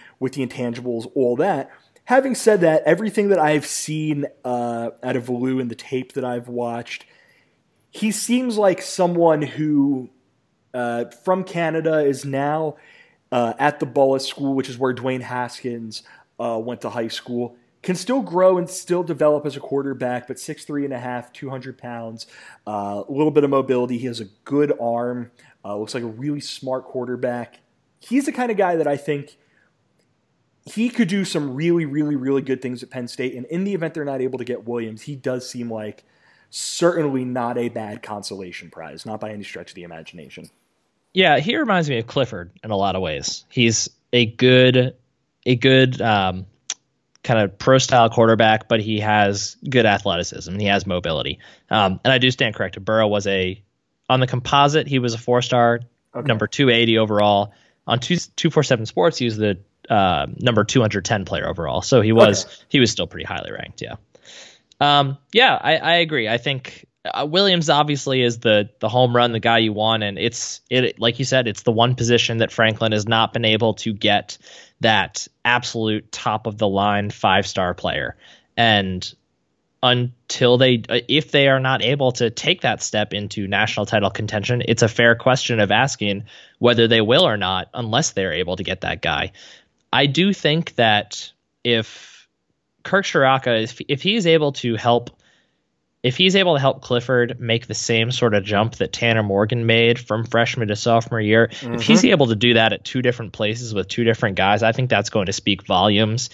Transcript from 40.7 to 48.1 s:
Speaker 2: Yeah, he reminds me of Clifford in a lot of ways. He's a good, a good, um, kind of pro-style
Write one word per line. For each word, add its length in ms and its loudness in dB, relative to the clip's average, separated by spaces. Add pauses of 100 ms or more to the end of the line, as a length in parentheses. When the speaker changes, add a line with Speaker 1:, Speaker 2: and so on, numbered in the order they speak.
Speaker 2:
Yeah, 240 4
he 180 -2
reminds 320 0
me 120 -2
of 80 -6
Clifford 420 -4 (140)
in 80 -8
a 60 0
lot 180 0
of 80 -4
ways. 460 -8
He's 420 0 (200)
a 140 4
good, 720 4 (500)
a 100 2
good, 460 4
um, 460 0 (760)
kind 160 2
of 180 0
pro-style 540 4